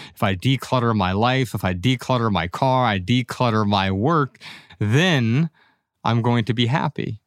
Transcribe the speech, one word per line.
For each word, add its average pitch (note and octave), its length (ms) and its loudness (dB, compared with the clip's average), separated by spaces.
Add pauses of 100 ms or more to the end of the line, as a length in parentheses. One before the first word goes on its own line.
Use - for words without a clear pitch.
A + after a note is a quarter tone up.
(140)
if - 80 -4
I G2 120 0
declutter A#2+ 640 0
my F#2 160 2
life, B2 420 0
if G2+ 100 -6
I F#2 100 0
declutter A#2 580 -2
my F2 160 -2
car, B2+ 380 0
I G#2 120 0
declutter A2+ 680 0
my G2 260 2
work, C3 460 0 (400)
then C3+ 720 2 (540)
I'm A2+ 180 2
going A#2+ 240 2
to A#2+ 80 -2
be A#2+ 120 0
happy. A#2 600 -2